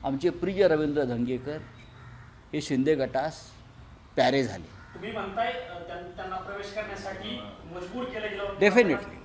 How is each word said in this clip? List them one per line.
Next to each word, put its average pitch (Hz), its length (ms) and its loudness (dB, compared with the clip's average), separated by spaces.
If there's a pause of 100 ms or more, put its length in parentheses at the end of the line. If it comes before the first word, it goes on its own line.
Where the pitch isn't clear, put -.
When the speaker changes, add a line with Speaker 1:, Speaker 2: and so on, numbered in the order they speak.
Speaker 1:
आमचे 139 260 2
प्रिय 185 380 4
रवींद्र 151 360 4
धंगेकर 123 540 -2 (960)
हे 147 80 -2
शिंदे 143 340 4
गटास 131 420 0 (760)
प्यारे 131 280 6
झाले. 98 200 -4
Speaker 2:
तुम्ही - 480 -12
म्हणताय, 196 400 -2
अ, 175 360 -8
त्यां-, 175 280 -12
त्यांना 185 200 -8
प्रवेश 196 380 -8
करण्यासाठी 202 680 -8 (340)
मजबूर 185 280 -8
केलं 220 280 -6
गेलं 196 120 -6
होतं. 202 160 -6
Speaker 1:
Definitely. 196 520 6 (140)